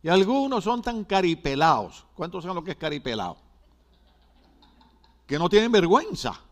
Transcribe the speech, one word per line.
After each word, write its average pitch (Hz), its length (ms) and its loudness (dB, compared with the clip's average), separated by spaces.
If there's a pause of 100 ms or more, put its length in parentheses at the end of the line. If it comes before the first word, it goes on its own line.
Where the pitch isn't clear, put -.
Y 156 60 -6
algunos 233 560 2
son 240 180 -2
tan 226 220 -6
caripelados. 156 1000 0 (100)
¿Cuántos 175 280 -10
saben 180 140 -10
lo 160 80 -10
que 170 80 -10
es - 40 -10
caripelado? 123 600 -6 (1900)
Que 143 120 -4
no 170 100 0
tienen 220 220 4
vergüenza. 196 680 2 (140)